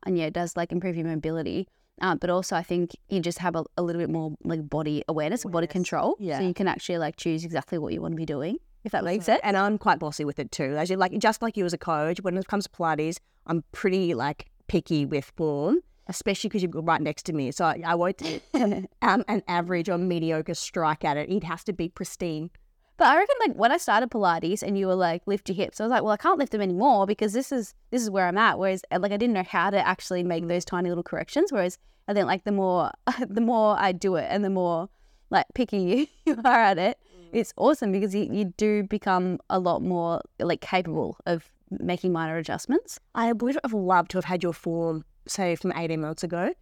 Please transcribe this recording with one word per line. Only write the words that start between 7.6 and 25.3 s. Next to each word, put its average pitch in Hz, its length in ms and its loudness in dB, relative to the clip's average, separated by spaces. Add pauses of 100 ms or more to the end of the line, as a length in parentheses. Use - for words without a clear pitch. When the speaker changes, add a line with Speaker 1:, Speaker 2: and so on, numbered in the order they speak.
Speaker 1:
what 151 160 -4
you - 80 -4
wanna 165 140 -4
be 160 100 -6
doing, 156 320 -4 (260)
if 214 100 -8
that 190 100 0
makes 180 220 -2
Speaker 2:
Awesome. 214 80 6
Speaker 1:
sense. 302 100 2
Speaker 2:
And 202 120 2
I'm 202 220 2
quite 180 220 2
bossy 151 260 -6
with 143 140 -4
it 127 120 -8
too. 143 240 -2
As 165 140 0
you, 185 80 -2
like, 185 220 0
just 220 240 2
like 226 120 -2
you 196 100 -2
as 170 80 -2
a 180 40 -2
coach, 160 440 -2
when 185 140 -2
it 185 120 -4
comes 202 160 -2
to - 80 -12
Pilates, 160 480 -2 (260)
I'm 165 180 -2 (100)
pretty, 185 420 0
like, 139 320 -4 (200)
picky 156 380 0
with 135 200 -2 (120)
form, 160 440 2 (260)
especially - 420 -2
'cause 190 140 0
you're 170 80 0 (100)
right 160 200 2
next 147 260 -4
to 175 60 -2
me. 135 180 -2
So 175 140 -4
I, 160 200 0
I 170 80 0
won't 175 260 0 (340)
Speaker 1:
<laughs> - 0 - (480)
Speaker 2:
um, 202 260 4
an 208 200 0
average 175 420 0
or 175 80 0
mediocre 165 580 0
strike 156 500 -2
at 147 120 0
it. 151 120 -4
It 196 140 0
has 165 220 -8
to 202 80 -4
be 175 160 -4
pristine. 170 600 -8 (480)
Speaker 1:
But 311 100 8
I 294 100 6
reckon, 415 220 4
like, 440 160 2
when 226 160 4
I 330 60 2
started 240 340 2
Pilates 180 500 0
and 196 160 -2
you 196 80 0
were 185 100 2
like, 175 300 0
"Lift 202 240 -2